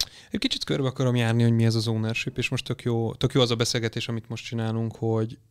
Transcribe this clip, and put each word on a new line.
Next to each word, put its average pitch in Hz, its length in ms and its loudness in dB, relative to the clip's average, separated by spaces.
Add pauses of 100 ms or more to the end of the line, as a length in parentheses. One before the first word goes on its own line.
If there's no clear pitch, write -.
(320)
Egy 220 80 -2
kicsit - 240 -4
körbe 143 240 0
akarom 127 280 0
járni, 117 280 4
hogy 117 80 6
mi 113 140 4
ez 113 100 4
az 113 120 0
ownership, 110 500 -2
és 123 120 -2
most - 160 -4
tök - 180 -6
jó, 113 300 0
tök - 200 0
jó 139 80 4
az 120 100 4
a 120 40 0
beszélgetés, 113 520 -2
amit 113 220 -6
most 113 160 -10
csinálunk, 113 500 -2
hogy 113 420 -2 (140)